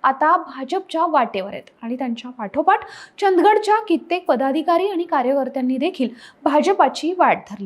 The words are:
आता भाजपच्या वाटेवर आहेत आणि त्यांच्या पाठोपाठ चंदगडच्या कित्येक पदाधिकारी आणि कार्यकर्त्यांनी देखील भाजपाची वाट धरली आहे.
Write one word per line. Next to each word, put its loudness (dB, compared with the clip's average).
आता 2
भाजपच्या -4
वाटेवर -2
आहेत -14
आणि -6
त्यांच्या -8
पाठोपाठ 0
चंदगडच्या 4
कित्येक -2
पदाधिकारी 0
आणि -4
कार्यकर्त्यांनी -2
देखील -2
भाजपाची 2
वाट 4
धरली -14
आहे. -